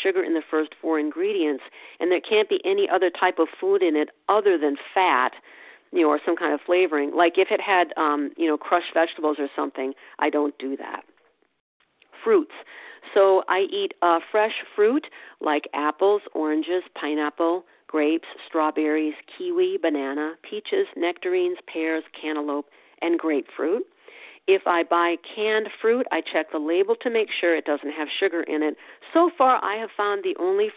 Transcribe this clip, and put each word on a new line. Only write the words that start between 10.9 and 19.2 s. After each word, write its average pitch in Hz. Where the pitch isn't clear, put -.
Fruits. 208
So 196
I 190
eat, 196
uh, 170
fresh 214
fruit 233
like 151
apples, 156
oranges, 156
pineapple, 151
grapes, 156
strawberries, 156